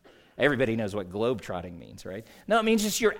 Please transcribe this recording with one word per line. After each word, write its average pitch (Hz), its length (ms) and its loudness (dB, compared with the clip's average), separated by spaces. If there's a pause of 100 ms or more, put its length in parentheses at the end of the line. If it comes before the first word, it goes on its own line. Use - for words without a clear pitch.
(360)
everybody 123 400 2
knows 104 180 -4
what 95 140 -4
globetrotting 95 680 -4
means, 58 260 -18
right? 98 220 -10 (220)
No, 220 100 4
it 220 60 2
means 220 180 4
just 214 180 0
you're 208 200 4